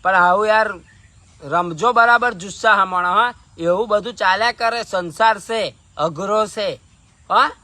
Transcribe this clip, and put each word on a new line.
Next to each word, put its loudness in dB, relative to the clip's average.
પણ 2
આવું 4
યાર 2
રમજો -2
બરાબર 4
જુસ્સા 0
હમણાં, 0
હા? 0
એવું -2
બધું -2
ચાલ્યા 0
કરે, -4
સંસાર 0
છે, -6
અઘરો -2
છે, -6
હા? 2